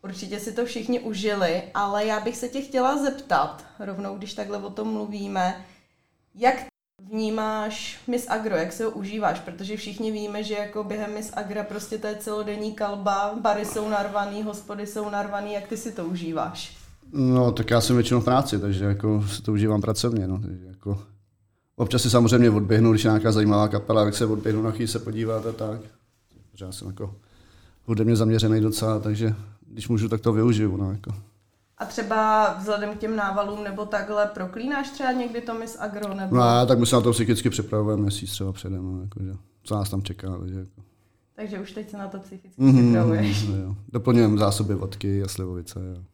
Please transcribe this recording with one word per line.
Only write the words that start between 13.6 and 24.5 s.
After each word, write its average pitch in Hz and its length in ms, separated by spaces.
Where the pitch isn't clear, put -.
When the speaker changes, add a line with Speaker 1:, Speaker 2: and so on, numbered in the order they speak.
Speaker 1:
jsou 214 240
narvaný, 202 540
hospody 208 440
jsou 208 220
narvaný, 202 440
jak 202 140
ty 220 100
si 220 140
to 175 140
užíváš? 160 720
Speaker 2:
No, 127 380
tak 120 180
já 120 120
jsem 123 140
většinou 120 240
v - 60
práci, 127 340
takže 101 260
jako 104 420
si 101 140
to 107 120
užívám 107 280
pracovně, 107 460
no, 92 140
takže 92 240
jako... 98 360
Občas 123 260
si 120 80
samozřejmě 120 400
odběhnu, 107 420
když 107 120
je 113 60
nějaká 110 220
zajímavá 104 360
kapela, 107 360
tak 104 120
se 120 100
odběhnu 107 360